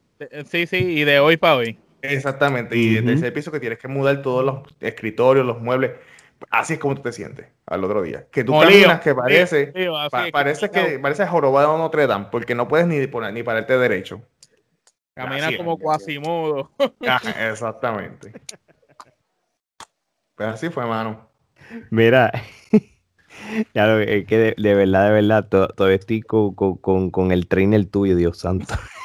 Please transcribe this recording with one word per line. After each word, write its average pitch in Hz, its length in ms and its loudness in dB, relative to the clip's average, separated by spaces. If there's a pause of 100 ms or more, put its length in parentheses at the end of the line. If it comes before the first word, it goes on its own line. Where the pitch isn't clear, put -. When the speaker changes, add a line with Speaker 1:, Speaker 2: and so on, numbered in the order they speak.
(200)
Speaker 1:
De, 143 260 -16
sí, 170 220 -4
sí, 185 100 -6
y 175 260 -2
de 143 160 4
hoy 156 180 6
pa' 160 180 4
hoy. 113 220 -4 (240)
Speaker 2:
Exactamente, 135 760 -2
y 113 180 2
de 110 40 0
Speaker 3:
Ujú. 120 100 -2
Speaker 2:
tercer 135 240 0
piso 147 180 -8
que 151 80 -8
tienes 113 200 -8
que - 80 -16
mudar 139 340 -2
todos 127 240 -2
los 131 120 -2 (240)
escritorios, 120 640 2
los 113 160 -4
muebles. 127 300 -2 (600)
Así 113 220 -2
es 143 60 -6
como 139 160 -2
tú 139 60 -14
te 120 120 -6
sientes - 340 -16 (180)
al 95 180 -6
otro 98 200 -2
día. - 260 -10
Que 131 140 -2
tú 117 80 -2
Speaker 1:
Molido. 156 220 6
Speaker 2:
caminas, 185 260 6
que 160 120 0
Speaker 1:
Sí, 135 40 2
Speaker 2:
parece, 143 580 0
Speaker 1:
sí, 185 120 -4 (120)
así 147 140 -6
Speaker 2:
pa-, 127 80 -4
Speaker 1:
es 117 60 -2
que 160 60 -8
Speaker 2:
parece 143 380 -2
que, 175 200 -2
Speaker 1:
está. 135 120 -6
Speaker 2:
parece 151 260 -2
jorobado 147 440 2
de 156 80 0
Notre 160 260 0
Dame, 101 260 -2
porque 120 220 -6
no 120 140 -2
puedes 156 180 2
ni 147 220 -2
poner, 110 260 -8
ni 117 80 -10
pararte 113 380 -2
derecho. 107 420 -2 (920)
Speaker 1:
Camina 135 300 -8
Speaker 2:
Así 160 100 -2
es. - 20 -8
Speaker 1:
como 170 220 -6
Quasimodo. 156 1000 -4
<laughs> 240 300 -4
Speaker 2:
Ajá, 113 420 -2
exactamente. 107 840 -8 (2000)
Pues 107 140 -6
así 113 200 -8
fue, 139 160 -6
mano. 110 420 -6 (640)
Speaker 3:
Mira, 113 420 6 (400)
<laughs> - 1000 -4
ya 107 140 4
lo, 110 120 4
es 104 280 0
que 113 100 2
de, 110 200 2
de 104 180 4
verdad, 98 320 4
de 104 60 4
verdad, 107 360 4
to-, 95 200 2
todavía 95 280 2
estoy 110 240 -4
con, 107 320 0
con, 95 240 0
con, 95 320 0
con 92 220 0
el 90 160 0
trainer 98 380 2
tuyo, 98 300 0
Dios 85 220 0
santo. - 380 -4 (300)